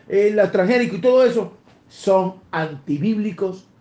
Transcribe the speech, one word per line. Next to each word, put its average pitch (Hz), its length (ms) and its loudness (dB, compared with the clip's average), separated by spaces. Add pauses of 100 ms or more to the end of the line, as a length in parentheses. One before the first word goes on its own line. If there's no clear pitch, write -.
eh, 202 260 2
los 196 180 2
transgénicos 202 460 0
y - 20 -8
todo 254 240 4
eso, 226 320 -2 (320)
son 190 460 0 (160)
antibíblicos 185 1160 -4 (140)